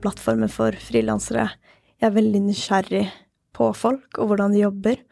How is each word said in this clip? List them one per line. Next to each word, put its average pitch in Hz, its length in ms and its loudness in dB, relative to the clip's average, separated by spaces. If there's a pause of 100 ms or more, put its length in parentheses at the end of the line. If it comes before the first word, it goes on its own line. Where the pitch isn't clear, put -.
plattformen 113 480 0
for 110 240 0
frilansere. 226 720 -2 (560)
Jeg 226 80 2
er 202 80 -2
veldig 214 260 2
nysgjerrig 196 640 0 (500)
på 226 160 2
folk 254 480 -4
og 214 120 0
hvordan 202 200 2
de 208 140 4
jobber, 202 320 0 (140)